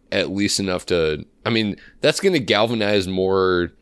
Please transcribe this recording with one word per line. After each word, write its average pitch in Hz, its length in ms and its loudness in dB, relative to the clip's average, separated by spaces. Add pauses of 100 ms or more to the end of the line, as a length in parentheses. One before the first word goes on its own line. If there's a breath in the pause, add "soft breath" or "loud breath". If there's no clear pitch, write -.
(120)
at 90 200 -2
least 101 280 -2
enough 92 280 -4
to, 78 380 0 (200)
I 110 60 0
mean, 110 240 0 (260 loud breath)
that's 143 180 2
gonna 185 200 2
galvanize 104 680 0
more 92 640 0 (100)